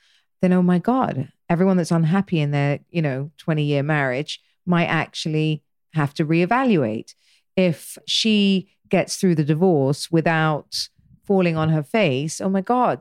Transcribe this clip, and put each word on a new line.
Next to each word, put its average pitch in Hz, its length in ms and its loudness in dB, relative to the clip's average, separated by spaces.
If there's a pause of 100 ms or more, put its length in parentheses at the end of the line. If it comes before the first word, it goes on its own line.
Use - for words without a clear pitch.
(420)
then, 180 100 4
oh 180 100 4
my 180 180 2
God, 240 500 -2 (180)
everyone 185 280 2
that's 175 160 -2
unhappy 165 480 0
in 147 100 -2
their, 143 300 0 (100)
you 170 100 -4
know, 143 380 -4
twenty-year 147 460 -2
marriage 143 560 -2 (260)
might 175 200 2
actually 156 760 -2 (320)
have 147 200 0
to 160 120 -2
reevaluate. 170 880 0 (420)
If - 480 -2
she 196 640 0 (200)
gets - 260 0
through 180 220 0
the 156 80 0
divorce 151 680 0
without 160 800 0 (360)
falling 180 320 0
on 156 120 0
her 156 160 0
face, 156 560 -2
oh 202 80 -4
my 190 140 -2
God, 226 380 0